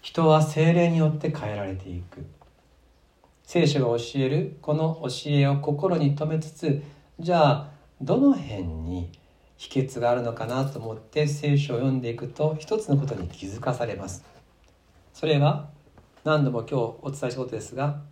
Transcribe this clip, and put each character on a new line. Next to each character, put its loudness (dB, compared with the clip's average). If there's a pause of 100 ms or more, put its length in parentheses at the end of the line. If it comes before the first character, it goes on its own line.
人 2
は 8
聖 4
霊 4
に 2
よ 4
っ -2
て -4
変 -6
え -6
ら -6
れ -6
て -12
い -8
く。 -16 (1160)
聖 2
書 2
が 2
教 -4 (120)
え 2
る -2
こ -2
の 0
教 -6
え 6
を 2
心 0
に 2
留 -2
め -2
つ -12
つ、 -2 (360)
じ 0
ゃ 6
あ 0 (320)
ど 0
の 6
辺 -4
に -6 (460)
秘 -6
訣 -4
が 2
あ 4
る -2
の -4
か -8
な -2
と -8
思 -10
っ -16
て -2
聖 2
書 0
を 0
読 2
ん 0
で -4
い -4
く -10
と、 -2
一 -2
つ -6
の 4
こ 0
と -4
に -8
気 -14
づ -10
か -4
さ -4
れ -8
ま -12
す。 -14 (920)
そ -8
れ 4
は 2 (540)
何 4
度 2
も -2
今 -8
日 -4 (280)
お -8
伝 -6
え -6
し -8
た -8
こ -4
と -10
で -8
す -14
が -2 (100)